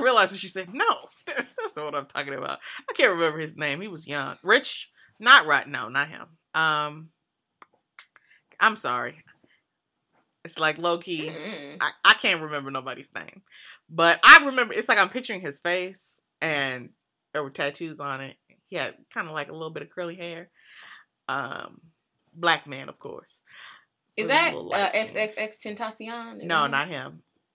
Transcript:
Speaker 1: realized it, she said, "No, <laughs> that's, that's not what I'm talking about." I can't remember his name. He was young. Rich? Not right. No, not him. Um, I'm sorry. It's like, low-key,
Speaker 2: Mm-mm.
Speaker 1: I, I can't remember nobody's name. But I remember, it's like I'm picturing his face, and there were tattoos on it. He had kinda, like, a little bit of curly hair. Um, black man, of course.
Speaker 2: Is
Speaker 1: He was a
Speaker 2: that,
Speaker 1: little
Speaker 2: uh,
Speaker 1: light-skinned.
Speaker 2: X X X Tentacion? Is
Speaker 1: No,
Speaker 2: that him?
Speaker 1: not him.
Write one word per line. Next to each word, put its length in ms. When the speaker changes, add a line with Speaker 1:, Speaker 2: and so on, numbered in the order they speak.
Speaker 1:
realized 340
it, 40
she 80
said, 260
"No, 120
<laughs> 160
that's, 280
that's 220
not 100
what 100
I'm 100
talking 280
about." 260
I 40
can't 180
remember 280
his 180
name. 240
He 60
was 200
young. 360
Rich? 480
Not 260
right. 220
No, 220
not 200
him. 180
Um, 560
I'm 180
sorry. 460
It's 140
like, 180
low-key, 520
Speaker 2:
Mm-mm. 500
Speaker 1:
I, 120
I 120
can't 260
remember 280
nobody's 460
name. 260
But 340
I 220
remember, 280
it's 160
like 100
I'm 100
picturing 320
his 180
face, 600
and 480
there 100
were 60
tattoos 520
on 200
it. 140
He 80
had 200
kinda, 180
like, 180
a 40
little 180
bit 120
of 60
curly 260
hair. 340
Um, 500
black 340
man, 220
of 100
course. 420
Speaker 2:
Is 100
Speaker 1:
He 40
was 120
a 0
Speaker 2:
that, 20
Speaker 1:
little 260
Speaker 2:
uh, 180
Speaker 1:
light-skinned. 140
Speaker 2:
X 0
X 220
X 200
Tentacion? 840
Is 60
Speaker 1:
No, 120
Speaker 2:
that 120
him? 0
Speaker 1:
not 180
him. 340